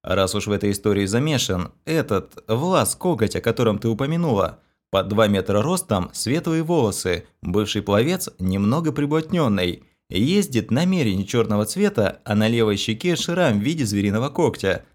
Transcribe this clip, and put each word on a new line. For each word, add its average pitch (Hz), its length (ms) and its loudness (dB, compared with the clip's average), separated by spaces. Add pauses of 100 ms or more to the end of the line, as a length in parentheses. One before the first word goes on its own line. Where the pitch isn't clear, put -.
Раз 95 300 2
уж 104 120 -2
в 104 60 -2
этой 101 180 0
истории 101 360 0
замешан 113 640 -2 (120)
этот 147 640 -4
Влас 135 480 0
Коготь, 113 420 0
о 90 40 -2
котором 113 380 0
ты 113 100 -2
упомянула, 131 720 0 (300)
под 95 180 0
два 104 200 4
метра 101 340 2
ростом, 117 500 0
светлые 160 500 -2
волосы, 113 640 0 (140)
бывший 101 420 -2
пловец, 127 460 0 (100)
немного 104 540 0
приблотненный, 143 920 -2 (240)
ездит 131 600 0
на 139 140 2
мерине 117 400 0
черного 107 420 0
цвета, 107 580 0
а 104 100 -2
на 107 140 4
левой 113 280 2
щеке 117 400 -2
шрам 165 420 0
в 104 40 -2
виде 151 220 -2
звериного 104 440 0
когтя, 104 560 0 (100)